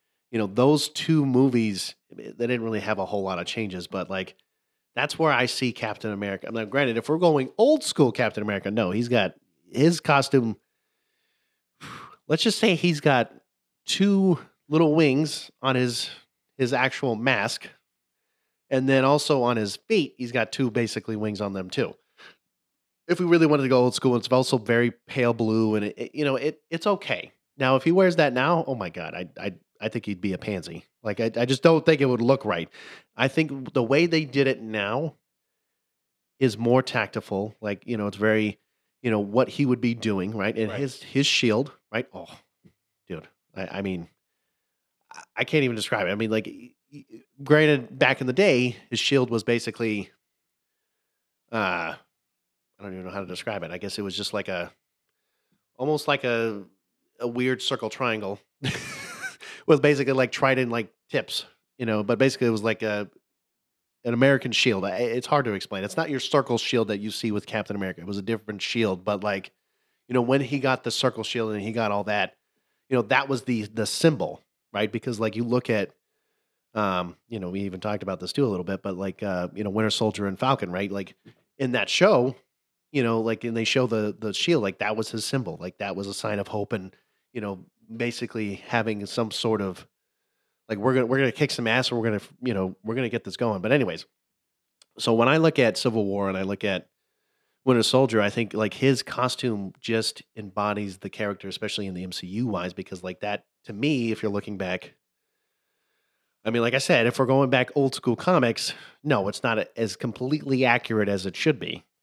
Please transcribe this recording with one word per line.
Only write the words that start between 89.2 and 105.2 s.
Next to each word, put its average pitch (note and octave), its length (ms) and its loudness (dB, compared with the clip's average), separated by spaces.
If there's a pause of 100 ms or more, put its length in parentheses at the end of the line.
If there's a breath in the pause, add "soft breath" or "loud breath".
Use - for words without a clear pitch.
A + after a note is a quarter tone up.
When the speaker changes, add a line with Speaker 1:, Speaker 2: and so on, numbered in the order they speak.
Speaker 1:
sort A2 280 0
of, F#2+ 240 -6 (840)
like, A2 100 -4
we're A#2+ 160 2
gonna, B2+ 120 2
we're C3 120 2
gonna C3 140 2
kick D3 180 0
some A#2+ 160 -4
ass, B2 240 2
or B2 80 -2
we're A2 60 -2
gonna, G#2+ 180 0 (200)
you B2 120 -2
know, F#2+ 300 -2
we're A2 100 -4
gonna B2 140 -2
get A2+ 160 -4
this F#2+ 120 -10
going. G#2+ 260 0
But A2 100 2
anyways, G2+ 340 0 (920)
so - 160 0
when A2+ 160 6
I D3+ 100 6
look D#3+ 200 4
at A#2 180 4
Civil A2+ 280 0
War G2 240 -2
and F#2+ 100 -2
I F#2+ 40 -2
look G2 200 -4
at G2 260 -2 (760)
Winter B2 180 6
Soldier, A#2+ 400 4
I G2+ 80 2
think, A2 240 -4
like, G#2+ 200 -2
his C3 280 2
costume A#2 800 -4
just A2+ 420 -4 (140)
embodies G2+ 640 -4
the G2 120 -12
character, G2+ 380 -6
especially G2+ 400 -8
in F#2 60 -8
the F2+ 100 -8
M F#2 80 -10
C - 160 -10
U A2 180 -4
wise, F#2 260 -4
because, F2+ 300 -12
like, F#2 180 -8
that, G#2 240 -6 (200)
to A#2 80 -14
me, A#2 400 0
if G#2+ 100 -6
you're G#2+ 80 -2
looking G2+ 260 -6
back, F#2 380 -6 (1500)